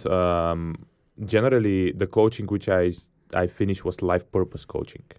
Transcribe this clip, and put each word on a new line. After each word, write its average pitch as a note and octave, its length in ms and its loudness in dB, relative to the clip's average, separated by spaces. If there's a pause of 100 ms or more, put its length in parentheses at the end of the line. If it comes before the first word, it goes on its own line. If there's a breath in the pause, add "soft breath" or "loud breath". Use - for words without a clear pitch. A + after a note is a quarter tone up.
um, E2+ 680 0 (500)
generally, G#2+ 680 2
the F#2+ 140 -2
coaching A2 400 2
which G2+ 220 -2
I, F2+ 240 2 (420)
I F2+ 120 2
finished G2 380 -2
was F2+ 180 -4
life F2+ 300 0
purpose - 320 -2
coaching. - 380 -10 (160)